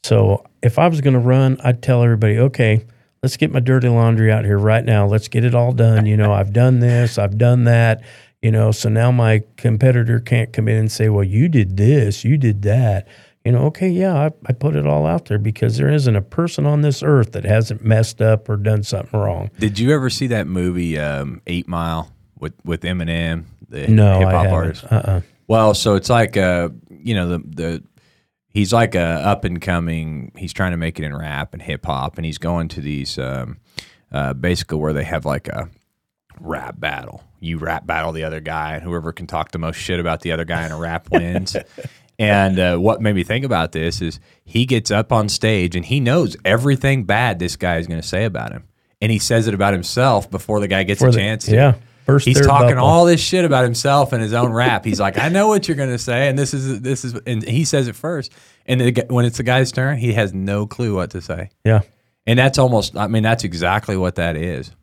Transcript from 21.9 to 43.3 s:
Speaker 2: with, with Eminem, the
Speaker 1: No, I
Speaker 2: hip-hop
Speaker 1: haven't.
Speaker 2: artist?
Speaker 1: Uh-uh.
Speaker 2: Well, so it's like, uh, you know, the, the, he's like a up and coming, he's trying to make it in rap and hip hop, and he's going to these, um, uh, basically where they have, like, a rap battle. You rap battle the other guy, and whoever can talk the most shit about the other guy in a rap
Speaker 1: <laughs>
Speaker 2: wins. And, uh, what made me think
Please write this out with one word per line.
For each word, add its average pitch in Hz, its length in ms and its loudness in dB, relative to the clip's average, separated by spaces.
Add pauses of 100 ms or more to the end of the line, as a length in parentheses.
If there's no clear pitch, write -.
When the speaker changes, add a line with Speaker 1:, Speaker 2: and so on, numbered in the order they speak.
Speaker 2:
with, 78 140 -10 (100)
with 82 180 -6
Eminem, 82 640 -4 (220)
the - 200 -8
Speaker 1:
No, 107 260 6
I 95 60 4
Speaker 2:
hip-hop 92 140 4
Speaker 1:
haven't. 92 200 2
Speaker 2:
artist? 82 380 -2
Speaker 1:
Uh-uh. 98 300 0 (260)
Speaker 2:
Well, 110 260 4
so 104 220 0
it's 95 140 -2
like, 117 280 2
uh, 87 320 0 (220)
you 87 240 -6
know, 90 140 -2
the, 87 100 -2
the, 80 440 -8 (680)
he's 101 220 -2
like 117 220 2
a 90 80 0
up 85 420 -2
and 87 160 -6
coming, 80 800 -6
he's 92 160 -12
trying 92 180 -2
to 87 60 -6
make 82 220 -6
it 78 60 -8
in 71 100 -10
rap 73 380 -10
and 76 100 -16
hip 76 240 -10
hop, 71 300 -6
and 82 100 -8
he's 78 100 -8
going 82 300 -4
to 80 140 -12
these, 69 360 -8
um, 65 400 -10 (540)
uh, 69 220 -4
basically 80 440 -4
where 76 160 -2
they 71 100 -2
have, 78 220 -6
like, 71 220 -6
a - 200 -10 (720)
rap 73 400 -10
battle. 69 440 -10 (160)
You 82 180 -8
rap 80 300 -8
battle 80 240 -4
the 80 120 -8
other 80 160 -8
guy, 78 360 -8
and 78 80 -12
whoever 85 280 -8
can 87 140 -14
talk 78 240 -6
the - 80 -12
most 80 200 -8
shit 87 220 -6
about 82 220 -4
the 87 100 -6
other 80 140 -4
guy 82 180 -4
in 80 80 -8
a 78 60 -10
rap 82 320 -8
Speaker 1:
<laughs> - 20 -6
Speaker 2:
wins. 90 440 -4 (640)
And, 98 400 2
uh, 90 180 2
what 107 240 0
made 107 140 0
me 90 80 -2
think 123 220 -4